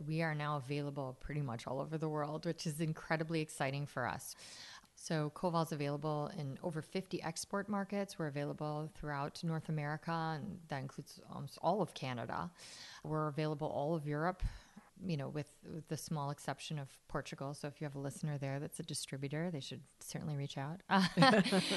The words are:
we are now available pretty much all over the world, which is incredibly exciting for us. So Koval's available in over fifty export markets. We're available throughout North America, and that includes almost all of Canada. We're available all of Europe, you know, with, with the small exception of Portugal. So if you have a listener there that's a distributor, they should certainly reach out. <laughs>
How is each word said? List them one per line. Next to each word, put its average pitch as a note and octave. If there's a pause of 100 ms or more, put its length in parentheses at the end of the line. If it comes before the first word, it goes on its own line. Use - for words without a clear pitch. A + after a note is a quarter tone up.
we D#3
are D#3+
now D3+
available C#3+
pretty D3
much A#2
all C3+
over D3+
the D#3
world, D3+
which E3
is D3+
incredibly D#3+
exciting C#3+
for B2+
us. - (600)
So D3+
Koval's E3+
available D3
in D3
over D#3
fifty -
export G3
markets. G3+
We're D#3+
available D3+
throughout D3
North D#3+
America, D#3
and E3 (100)
that C#3+
includes - (100)
almost C#3
all F#3
of D#3
Canada. B2+ (520)
We're D3+
available D3+
all C#3+
of D3+
Europe, D#3 (640)
you F3+
know, C3+
with, C#3+ (240)
with D#3+
the D#3+
small C#3+
exception D3
of C#3 (200)
Portugal. C#3+
So -
if C#3+
you D#3+
have C#3+
a -
listener C#3
there C3+
that's -
a E3
distributor, D3
they D3+
should B2+ (180)
certainly D3+
reach C#3
out. D3
<laughs> G3 (320)